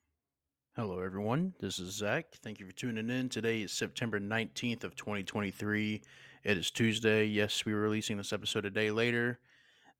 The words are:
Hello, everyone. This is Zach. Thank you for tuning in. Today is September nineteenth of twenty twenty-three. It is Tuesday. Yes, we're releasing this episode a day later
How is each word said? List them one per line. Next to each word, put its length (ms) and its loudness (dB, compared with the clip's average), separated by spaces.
Hello, 240 -4
everyone. 600 0
This 180 -4
is 160 -6
Zach. 380 -2
Thank 160 -12
you 80 -14
for 60 -16
tuning 360 -4
in. 200 0
Today 340 0
is 80 -4
September 480 -2
nineteenth 640 -2
of 140 -8
twenty 260 -4
twenty-three. 800 0
It 160 4
is 140 -2
Tuesday. 540 4
Yes, 380 2
we're 160 2
releasing 360 0
this 160 -6
episode 320 -2
a 60 0
day 200 2
later 480 2